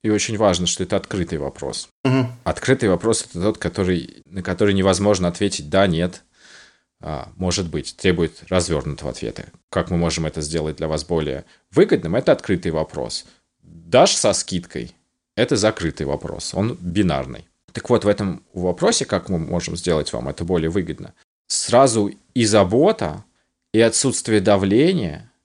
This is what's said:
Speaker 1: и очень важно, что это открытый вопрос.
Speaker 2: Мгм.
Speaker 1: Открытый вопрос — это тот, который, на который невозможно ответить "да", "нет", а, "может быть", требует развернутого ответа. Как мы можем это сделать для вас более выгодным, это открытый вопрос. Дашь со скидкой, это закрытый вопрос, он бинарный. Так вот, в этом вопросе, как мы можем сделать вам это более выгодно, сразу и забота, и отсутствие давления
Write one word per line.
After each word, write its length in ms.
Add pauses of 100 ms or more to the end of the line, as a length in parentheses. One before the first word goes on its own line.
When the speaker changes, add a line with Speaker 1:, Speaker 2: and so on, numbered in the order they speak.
Speaker 1:
и 80
очень 260
важно, 300
что 160
это 140
открытый 420
вопрос. 500 (140)
Speaker 2:
Мгм. 300 (100)
Speaker 1:
Открытый 460
вопрос — 420
это 100
тот, 180
который, 680
на 160
который 320
невозможно 540
ответить 420
"да", 160
"нет", 360 (800)
а, 360
"может 320
быть", 280
требует 520
развернутого 600
ответа. 360 (240)
Как 200
мы 60
можем 300
это 140
сделать 360
для 120
вас 160
более 400 (260)
выгодным, 440
это 180
открытый 380
вопрос. 540 (380)
Дашь 520
со 180
скидкой, 600 (420)
это 200
закрытый 500
вопрос, 480
он 260
бинарный. 680 (240)
Так 180
вот, 140
в 40
этом 340 (100)
вопросе, 520
как 240
мы 100
можем 380
сделать 360
вам 160
это 160
более 260
выгодно, 420 (360)
сразу 640 (220)
и 100
забота, 800 (480)
и 80
отсутствие 600
давления 920 (140)